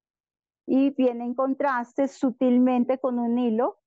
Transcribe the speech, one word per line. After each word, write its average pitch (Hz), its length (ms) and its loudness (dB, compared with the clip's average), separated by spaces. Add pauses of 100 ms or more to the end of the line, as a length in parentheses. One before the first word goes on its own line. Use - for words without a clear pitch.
(680)
Y 269 240 2
viene 240 340 -2
en 240 100 -6
contraste 269 760 -2
sutilmente 254 880 2
con 247 200 -4
un 240 200 -2
hilo 247 480 -2